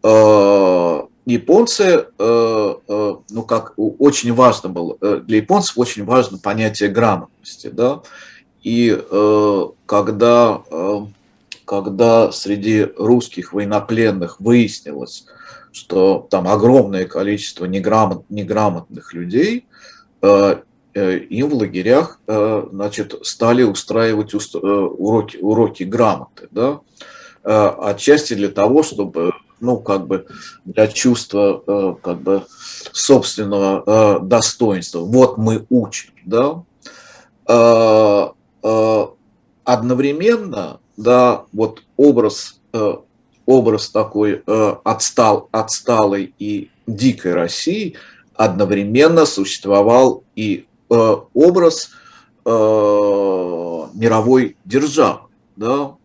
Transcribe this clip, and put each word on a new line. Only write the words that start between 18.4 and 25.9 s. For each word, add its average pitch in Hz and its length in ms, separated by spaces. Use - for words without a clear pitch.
людей, 120 540
э, 101 340
э, 92 240
им 131 320
в 147 40
лагерях, 110 760
э, 107 420
значит, 101 520
стали 120 420
устраивать 107 680
уст-, - 200
э, - 40
уроки, 101 800
уроки 107 440
грамоты, 101 680